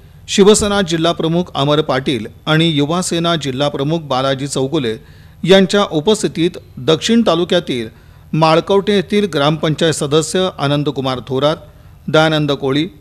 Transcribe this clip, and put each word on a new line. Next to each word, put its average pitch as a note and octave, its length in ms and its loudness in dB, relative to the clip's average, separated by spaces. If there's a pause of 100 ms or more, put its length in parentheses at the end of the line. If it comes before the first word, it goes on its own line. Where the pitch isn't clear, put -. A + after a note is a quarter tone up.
(280)
शिवसेना G3+ 540 4
जिल्हा E3 300 0
प्रमुख E3 320 -2 (100)
अमर D3 260 0
पाटील C3 460 -2 (200)
आणि D#3+ 220 2
युवा D#3 340 0
सेना E3+ 340 -2
जिल्हा C#3 320 -2
प्रमुख C#3+ 300 -2
बालाजी C3+ 500 -2
चौगुले C3+ 480 -2 (480)
यांच्या F#3+ 460 4
उपस्थितीत E3 600 0 (260)
दक्षिण D#3+ 500 0
तालुक्यातील E3 600 -2 (440)
माळकवठे E3 600 2
येथील G3+ 420 0
ग्रामपंचायत D#3 580 0
सदस्य D#3 560 -2 (100)
आनंदकुमार C#3 600 -2 (100)
थोरात, C#3+ 280 0 (520)
दयानंद D3+ 440 2
कोळी C#3+ 360 -2 (120)